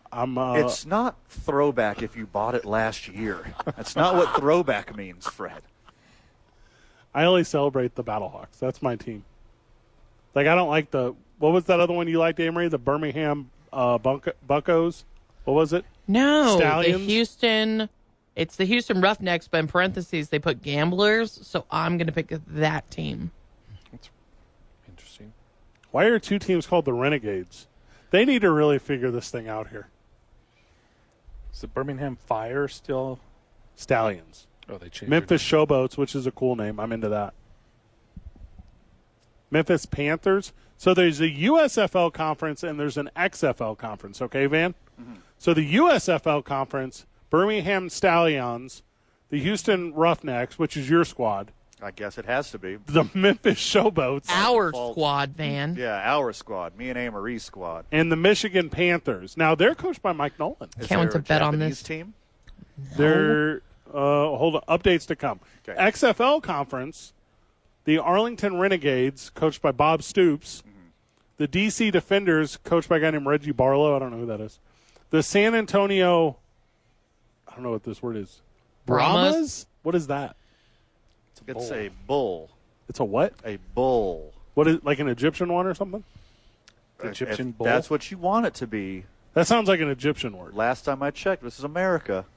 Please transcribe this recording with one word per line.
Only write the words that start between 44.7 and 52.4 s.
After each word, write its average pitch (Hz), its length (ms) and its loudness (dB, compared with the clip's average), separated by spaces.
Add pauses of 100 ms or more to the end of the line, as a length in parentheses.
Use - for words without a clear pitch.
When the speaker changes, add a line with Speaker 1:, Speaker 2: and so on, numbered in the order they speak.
Speaker 2:
Mm-hmm. 120 120 -18 (260)
Speaker 1:
So 170 140 2
the 156 100 2
U 220 260 4
S 247 180 2
F 165 200 0
L 147 140 2
conference, 135 640 -6 (240)
Birmingham 190 600 0
Stallions, 143 920 0 (460)
the 147 100 -4
Houston 180 540 0
Roughnecks, 147 640 0
which 160 180 -2
is 135 120 -4
your 170 140 4
squad. 107 480 -6 (300)
Speaker 2:
I 101 100 -14
guess 104 260 -12
it 113 80 -12
has 127 260 -4